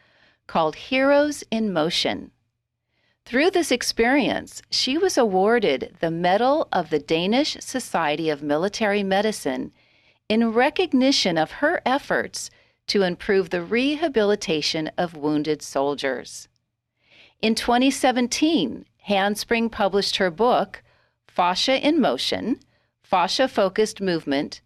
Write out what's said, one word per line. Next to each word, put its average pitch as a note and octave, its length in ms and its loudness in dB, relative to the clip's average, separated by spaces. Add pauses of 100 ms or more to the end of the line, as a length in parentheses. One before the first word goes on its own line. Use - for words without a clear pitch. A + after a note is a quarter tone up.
(460)
called D#3 300 0
Heroes C#4+ 680 2 (100)
in A3 200 -2
Motion. D3+ 580 -2 (920)
Through D4 280 2
this E4+ 200 0
experience, A#3 1000 0
she - 280 -2
was F#4 200 0
awarded G3+ 840 2
the E3 100 0
Medal G#3 640 2
of F3+ 160 -2
the D3+ 100 0
Danish F#3 600 0
Society D#3+ 680 -2
of D3 140 -4
Military G3+ 600 0
Medicine F#3+ 680 -2 (560)
in A3+ 240 2
recognition C4 840 2
of D#3+ 140 0
her D#4+ 340 -2
efforts - 640 -2 (380)
to G3+ 160 2
improve F#3 480 0
the F3 120 -2
rehabilitation G#3 1300 0
of E3+ 180 -4
wounded D3+ 460 -2
soldiers. C#3 880 -4 (920)
In A3 140 2
twenty A#3+ 340 2
seventeen, B3+ 960 0 (180)
Handspring G#3 680 0
published G3 480 0
her F#3 120 0
book, G3 540 0 (420)
Fascia F#3 540 0
in D4+ 220 2
Motion, D#3 580 -2 (420)
Fascia-Focused G#3 1000 0
Movement D#3+ 640 -2